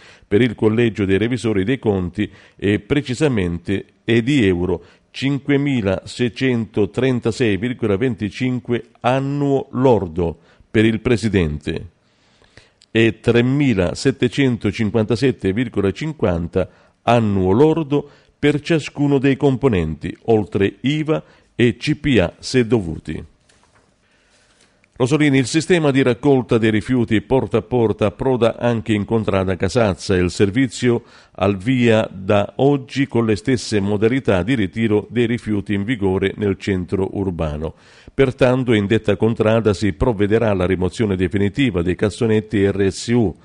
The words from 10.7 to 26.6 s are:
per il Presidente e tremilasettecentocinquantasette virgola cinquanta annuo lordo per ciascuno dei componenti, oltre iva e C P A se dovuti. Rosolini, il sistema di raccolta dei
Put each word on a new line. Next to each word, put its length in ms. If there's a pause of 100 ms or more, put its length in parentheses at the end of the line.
per 140
il 160
Presidente 840 (1080)
e 260
tremilasettecentocinquantasette 2250
virgola 380
cinquanta 800 (340)
annuo 480
lordo 580 (300)
per 220
ciascuno 580
dei 180
componenti, 800 (100)
oltre 560
iva 380 (360)
e 200
C 200
P 240
A 180
se 280
dovuti. 540 (1800)
Rosolini, 420
il 80
sistema 440
di 120
raccolta 540
dei 140